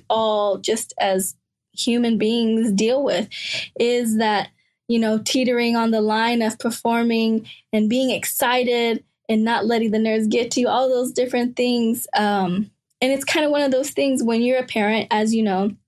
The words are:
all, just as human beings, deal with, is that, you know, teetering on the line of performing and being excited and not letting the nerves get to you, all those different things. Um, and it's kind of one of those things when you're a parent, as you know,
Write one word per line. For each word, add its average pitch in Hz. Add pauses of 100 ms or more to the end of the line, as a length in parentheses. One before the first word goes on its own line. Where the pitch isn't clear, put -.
all, 214
just -
as 196 (380)
human 233
beings, 226
deal 226
with, 254 (500)
is 240
that, 214 (380)
you 233
know, 220
teetering 240
on 226
the 220
line 220
of 226
performing 226 (240)
and 214
being 254
excited 240 (260)
and 220
not 226
letting 226
the 220
nerves 220
get 240
to 247
you, 247
all 247
those 254
different 247
things. 240
Um, 202 (300)
and 254
it's 277
kind 302
of 294
one 294
of 277
those 262
things 269
when 226
you're 254
a 254
parent, 220
as 220
you 220
know, 202 (160)